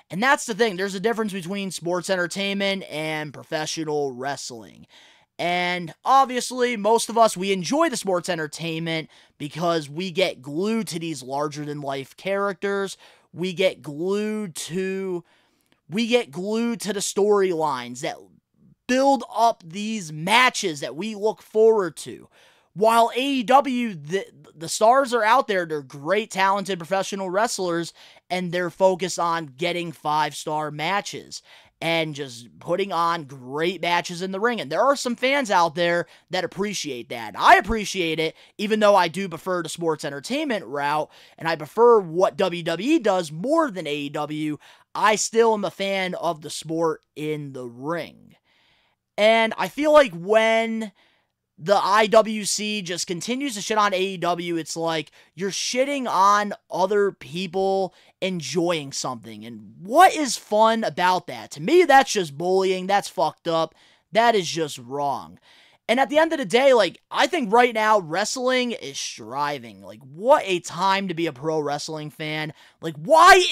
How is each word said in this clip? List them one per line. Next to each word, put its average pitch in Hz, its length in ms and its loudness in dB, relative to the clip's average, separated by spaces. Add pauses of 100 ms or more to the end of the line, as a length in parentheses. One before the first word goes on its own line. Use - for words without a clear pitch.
(100)
And 185 120 -6
that's 277 240 2
the 233 80 -6
thing. 208 220 0
There's 190 180 -4
a 196 60 -8
difference 214 320 -2
between 196 380 -6
sports 170 400 -4
entertainment 196 800 -2
and 151 440 -6
professional 151 800 -4
wrestling. 120 760 -10 (520)
And 175 560 -4 (100)
obviously, 247 720 2
most 220 320 2
of 220 100 -2
us, 226 180 6
we 196 160 0
enjoy 196 360 0
the 247 80 -4
sports 180 320 -2
entertainment 160 800 -6 (280)
because 156 520 -2
we 180 200 -8
get 165 320 0
glued 185 460 -4
to 170 100 -6
these 160 240 -8
larger-than-life 143 920 -6
characters. 196 800 -4 (360)
We 180 200 -6
get 160 300 0
glued 196 720 -4
to, 190 680 -6 (640)
we 226 160 -2
get 226 240 0
glued 214 520 -4
to 202 120 -4
the 196 60 -6
storylines 160 1000 0
that 151 160 -6 (720)
build 262 380 2 (100)
up 226 320 2
these 202 460 -6
matches 190 680 2
that 135 160 -8
we 214 180 -6
look 202 280 -2
forward 220 560 4
to. 71 300 -14 (440)
While 226 440 4
A 240 40 0
E 269 220 0
W, 247 520 2
the, 160 320 -6 (280)
the 156 140 -12
stars 247 460 4
are 226 100 2
out 254 240 4
there. 185 160 0
They're 156 160 -6
great, 151 500 -4
talented 190 480 0
professional 190 520 -4
wrestlers, 180 640 -2 (340)
and 180 240 -4
they're 175 160 -2
focused 185 500 0
on 165 380 -2
getting 170 360 -4
five-star 151 800 -4
matches 147 680 -6 (400)
and 160 340 -2
just 120 440 -14
putting 196 340 -4
on 170 320 0
great 139 560 -6
matches 170 400 -2
in 190 100 -6
the 190 100 -6
ring. 226 200 0
And 135 100 -8
there 165 120 2
are 269 140 4
some 240 200 -4
fans 262 340 -2
out 170 240 4
there 170 320 0 (220)
that 180 160 -2
appreciate 170 640 -6
that. 113 300 -10
I 165 180 8
appreciate 190 640 0
it, 156 160 -2 (220)
even 214 220 0
though 208 140 8
I 180 140 4
do 185 180 -6
prefer 175 360 -4
the 160 80 -10
sports 160 340 -2
entertainment 196 600 -6
route, 143 440 -2 (280)
and 160 100 -6
I 165 80 0
prefer 220 420 6
what 175 380 0
W 175 260 0
W 170 300 -2
E 330 60 6
does 185 340 0
more 269 380 0
than 180 160 -8
A 143 80 -4
E 143 160 -6
W. 151 480 -6 (360)
I 202 220 4
still 226 380 2
am 208 100 -2
a 165 60 -4
fan 190 440 -4
of 160 280 -4
the 147 80 -12
sport 160 500 -2 (140)
in 151 400 -6
the 127 120 -10
ring. 120 720 -10 (800)
And 220 400 4
I 185 120 -4
feel - 260 2
like 277 180 8
when 220 800 2 (640)
the 165 160 2
I 196 320 4
W 214 380 4
C 214 380 -4
just 170 240 -6
continues 240 480 -4
to 202 80 -8
shit 214 160 -2
on 202 160 4
A 180 40 0
E 190 200 -2
W, 175 400 -2
it's 156 180 -8
like 165 340 -4 (240)
you're 185 160 -6
shitting 262 560 -2
on 202 460 4 (180)
other 196 420 2
people 190 800 -4 (260)
enjoying 165 720 -2
something. 113 540 -10
And 113 340 -18
what 269 340 6
is 294 220 -2
fun 220 480 2
about 180 440 0
that? 113 240 -12
To 143 100 -14
me, 339 220 6
that's 269 280 6
just 165 240 -4
bullying. 185 500 0
That's 196 220 0
fucked 160 400 -2
up. 165 260 0 (380)
That 226 220 4
is 185 120 0
just 147 300 -6
wrong. 123 600 -8 (500)
And 240 120 2
at 269 100 0
the 294 80 2
end 320 140 4
of 311 80 0
the 262 40 -4
day, 247 280 4
like, 202 280 4 (120)
I 226 160 2
think 254 240 -2
right 247 200 6
now, 214 280 4
wrestling 240 720 -2
is 135 260 -12
striving. 120 840 -8
Like, 104 200 -18
what 208 420 2
a 190 140 0
time 190 480 -2
to 175 80 -4
be 160 140 -2
a 156 40 -4
pro 156 280 -4
wrestling 151 500 -6
fan. 156 420 -8 (280)
Like, 160 160 -8
why 330 560 8